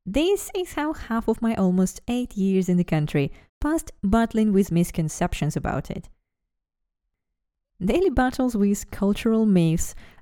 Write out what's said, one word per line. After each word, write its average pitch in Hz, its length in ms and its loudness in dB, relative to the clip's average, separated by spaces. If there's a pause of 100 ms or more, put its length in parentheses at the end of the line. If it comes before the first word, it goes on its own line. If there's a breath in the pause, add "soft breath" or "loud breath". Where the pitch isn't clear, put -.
This 320 520 0
is 359 160 -6
how 302 200 -4
half 226 360 -6
of 226 120 0
my 226 140 0
almost 185 540 0
eight 247 280 -4
years 190 320 0
in 180 100 4
the 175 40 4
country 151 480 0 (300 soft breath)
passed 311 320 -2 (100)
battling 226 500 2
with 196 200 2
misconceptions 165 840 -2
about - 320 -4
it. - 200 -10 (1700)
Daily 339 300 2
battles 254 460 0
with 202 340 0
cultural 220 560 2
myths 170 480 2 (280 loud breath)